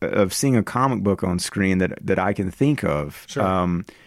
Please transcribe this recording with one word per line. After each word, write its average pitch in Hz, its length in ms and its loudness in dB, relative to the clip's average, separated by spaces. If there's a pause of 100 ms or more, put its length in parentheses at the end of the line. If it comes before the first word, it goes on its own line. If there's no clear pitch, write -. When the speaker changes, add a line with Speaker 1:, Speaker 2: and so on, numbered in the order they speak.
Speaker 1:
of 95 320 0
seeing 135 220 2
a 104 80 4
comic 123 400 0
book 98 200 0
on 90 160 0
screen 95 380 0
that, 92 240 0
that 95 180 0
I 98 140 2
can 95 180 -4
think 139 320 0
of. 73 440 -4
Speaker 2:
Sure. - 160 -4
Speaker 1:
Um, 90 420 0 (220)